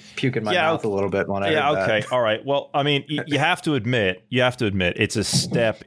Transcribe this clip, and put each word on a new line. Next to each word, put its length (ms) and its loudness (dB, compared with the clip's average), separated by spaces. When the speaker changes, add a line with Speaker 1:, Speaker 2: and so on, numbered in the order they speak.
Speaker 1:
puke 220 -2
in 80 -6
my 80 -2
Speaker 2:
Yeah, 140 0
Speaker 1:
mouth 120 -2
Speaker 2:
okay. 80 -6
Speaker 1:
a 40 -2
little 180 -2
bit 180 -2
when 160 -4
I 80 0
Speaker 2:
Yeah, 160 4
Speaker 1:
heard 80 2
that. 160 0
Speaker 2:
okay. 180 0
All 120 2
right. 240 2
Well, 280 -2
I 100 2
mean, 260 0
y-, 140 -4
Speaker 1:
<laughs> 40 -12
Speaker 2:
you 100 -2
have 260 0
to 120 0
admit, 540 0
you 140 0
have 140 2
to 80 0
admit, 320 0
it's 200 0
a 80 -2
step 600 0